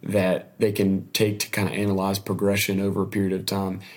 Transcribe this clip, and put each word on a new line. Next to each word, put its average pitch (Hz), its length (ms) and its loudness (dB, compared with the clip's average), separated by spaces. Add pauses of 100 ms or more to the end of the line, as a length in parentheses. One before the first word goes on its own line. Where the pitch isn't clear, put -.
that 95 560 0
they 107 120 4
can 98 420 2
take 104 260 2
to - 100 -6
kinda 98 220 0
analyze 98 480 0
progression 98 600 0
over 98 240 0
a 92 40 -2
period 95 260 0
of 95 120 -4
time? 98 340 -2 (180)